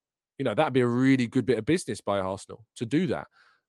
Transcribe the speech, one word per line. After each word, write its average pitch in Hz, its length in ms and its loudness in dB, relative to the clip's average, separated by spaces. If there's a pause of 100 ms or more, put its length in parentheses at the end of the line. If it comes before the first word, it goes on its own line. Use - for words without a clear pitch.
(380)
You 139 80 -4
know, 113 80 0
that'd 147 200 0
be 131 80 4
a 123 60 4
really 127 380 4
good 113 220 -2
bit 120 100 2
of 107 80 -6
business 151 340 -2
by 101 200 -2
Arsenal 98 460 -8 (100)
to 123 100 -6
do 151 220 0
that. 82 200 -4 (420)